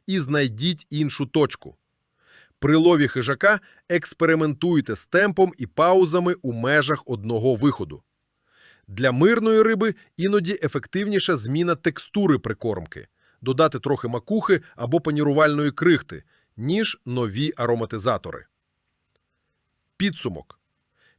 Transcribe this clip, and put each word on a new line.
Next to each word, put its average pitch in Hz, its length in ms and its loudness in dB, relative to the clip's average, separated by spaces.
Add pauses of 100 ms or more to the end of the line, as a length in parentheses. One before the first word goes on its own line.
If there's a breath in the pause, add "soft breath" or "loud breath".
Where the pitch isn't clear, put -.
і 190 140 -2
знайдіть 143 720 -2
іншу 147 360 -2
точку. - 500 -2 (840 soft breath)
При 147 140 4
лові 160 320 4
хижака 139 520 0 (280 soft breath)
експериментуйте 160 1080 0
з - 100 -12
темпом 185 520 2
і 120 80 -8
паузами 180 760 2
у 127 100 -4
межах 135 540 0
одного 117 480 0
виходу. 101 480 -2 (880 soft breath)
Для 120 240 0
мирної 220 500 4
риби 220 320 2 (220 soft breath)
іноді 196 460 0
ефективніша 185 760 -2
зміна 151 380 -2
текстури 170 640 0
прикормки. 101 680 -8 (320)
Додати 131 380 0
трохи 131 300 -4
макухи 160 540 -2 (140 loud breath)
або 123 240 0
панірувальної 147 720 2
крихти, 160 520 0 (340)
ніж 180 500 -4
нові 123 500 -4
ароматизатори. 113 880 -4 (1500)
Підсумок. 123 640 -6 (600)